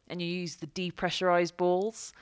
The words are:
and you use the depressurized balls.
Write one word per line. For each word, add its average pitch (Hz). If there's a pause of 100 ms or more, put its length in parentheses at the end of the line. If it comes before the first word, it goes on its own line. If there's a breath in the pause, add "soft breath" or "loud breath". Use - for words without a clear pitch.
and 175
you 170
use 175
the 165
depressurized 175
balls. 180